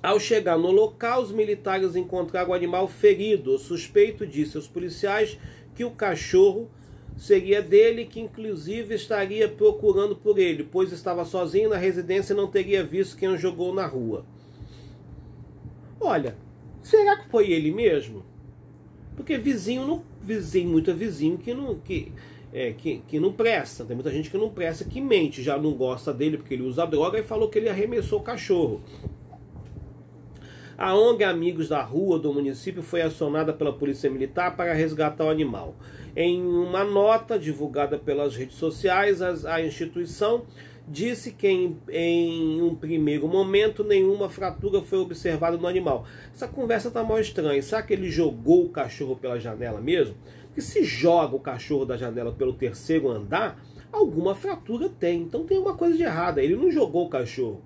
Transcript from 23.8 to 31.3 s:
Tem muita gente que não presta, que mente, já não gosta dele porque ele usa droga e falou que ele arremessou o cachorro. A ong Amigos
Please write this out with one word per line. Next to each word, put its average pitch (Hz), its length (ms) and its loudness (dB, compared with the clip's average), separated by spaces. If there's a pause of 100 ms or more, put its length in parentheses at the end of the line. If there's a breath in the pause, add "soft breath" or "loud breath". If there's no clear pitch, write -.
Tem 120 120 -8
muita 131 160 -4
gente 147 180 -4
que 190 80 -4
não 214 120 0
presta, 165 340 -4
que - 160 -8
mente, 190 420 2
já 143 160 0
não 151 140 0
gosta 127 420 -2
dele 151 220 0
porque 139 180 -8
ele 123 80 -4
usa 131 240 -2
droga 160 320 0
e 214 60 -4
falou 214 240 0
que 220 100 0
ele 220 100 0
arremessou 208 520 -2
o - 20 -12
cachorro. 170 600 0 (2000 loud breath)
A 190 160 0
ong 220 300 6
Amigos 170 460 0